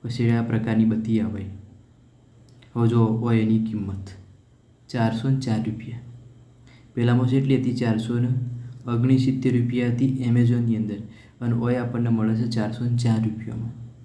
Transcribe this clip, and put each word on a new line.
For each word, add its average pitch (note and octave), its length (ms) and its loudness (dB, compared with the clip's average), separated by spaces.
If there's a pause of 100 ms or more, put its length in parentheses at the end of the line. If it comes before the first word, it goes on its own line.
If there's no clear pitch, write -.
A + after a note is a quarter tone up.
પછી A#2 280 0
આ A#2 120 2
પ્રકારની A2+ 420 0
બધી A2 340 0
આવે. F#2+ 260 -4 (1300)
હવે A#2 120 4
જો A2+ 180 6
હોય A#2 340 2
એની A2 200 2
કિંમત G#2 480 -6 (840)
ચારસો A2+ 400 0
ને C3+ 100 2
ચાર A#2 200 -2
રૂપિયા. - 400 -8 (920)
પહેલામાં A#2+ 360 2
કેટલી C3+ 320 2
હતી? A#2 140 -2
ચારસો A#2 440 0
ને A#2+ 100 2 (580)
ઓગણસિત્તેર B2 760 2
રૂપિયા A#2+ 280 0
હતી B2+ 220 0 (180)
Amazon-ની A#2+ 460 4
અંદર G#2 240 -4 (420)
અને A#2+ 120 -2
ઓય A#2+ 240 0
આપણને A#2+ 320 -2
મળે A2 260 2
છે A2 120 -2
ચારસો A2 360 -4
ને A#2+ 140 0
ચાર A#2 260 2
રૂપિયામાં. A2+ 480 -6 (340)